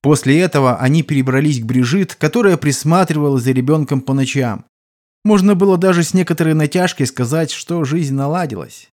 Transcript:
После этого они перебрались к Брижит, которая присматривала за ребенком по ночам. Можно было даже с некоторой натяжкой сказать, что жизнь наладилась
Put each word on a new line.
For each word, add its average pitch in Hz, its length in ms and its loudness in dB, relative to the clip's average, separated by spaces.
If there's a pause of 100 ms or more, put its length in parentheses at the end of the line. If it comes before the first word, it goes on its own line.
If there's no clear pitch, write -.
После 139 400 2
этого 135 380 0
они 139 240 2
перебрались 135 580 0
к 113 40 -8
Брижит, 127 500 0
которая 190 420 2
присматривала 147 800 0
за 123 140 0
ребенком 135 480 0
по 135 120 -4
ночам. 131 540 -4 (580)
Можно 208 300 4
было 190 240 2
даже 175 240 2
с 156 100 -4
некоторой 165 400 0
натяжкой 156 540 0
сказать, 127 440 -4
что 170 340 -6
жизнь 143 300 -2
наладилась 139 760 -6 (100)